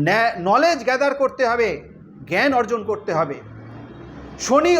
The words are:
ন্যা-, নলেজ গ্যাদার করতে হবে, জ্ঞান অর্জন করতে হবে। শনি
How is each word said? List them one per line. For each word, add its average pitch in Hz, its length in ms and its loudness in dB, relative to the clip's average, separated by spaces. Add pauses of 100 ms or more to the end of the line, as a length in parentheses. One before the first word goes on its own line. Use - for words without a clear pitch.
ন্যা-, 214 400 2
নলেজ 269 440 4
গ্যাদার 262 300 2
করতে 269 320 -2
হবে, 233 220 2 (580)
জ্ঞান 226 280 2
অর্জন 233 300 0
করতে 208 300 -4
হবে। 151 240 -2 (1000)
শনি 311 400 4